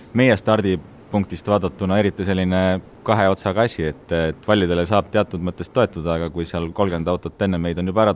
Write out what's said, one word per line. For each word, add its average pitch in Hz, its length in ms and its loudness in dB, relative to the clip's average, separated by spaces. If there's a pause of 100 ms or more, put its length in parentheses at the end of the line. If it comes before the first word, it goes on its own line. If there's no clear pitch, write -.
(120)
meie 123 240 4
stardipunktist 98 1120 -2
vaadatuna 98 540 0
eriti 98 240 -2
selline 92 320 0 (480)
kahe 104 260 4
otsaga 98 320 0
asi, 87 240 -4
et, - 240 -8
et 80 320 -2
vallidele 87 460 2
saab 101 240 0
teatud 98 260 0
mõttes 90 320 -8
toetuda, 85 460 0
aga 82 160 -4
kui 85 160 -4
seal 85 160 -4 (100)
kolmkümmend 87 320 -2
autot 90 380 -2
enne 90 160 0
meid 85 180 -4
on 92 80 -2
juba 98 160 2
ära 104 120 4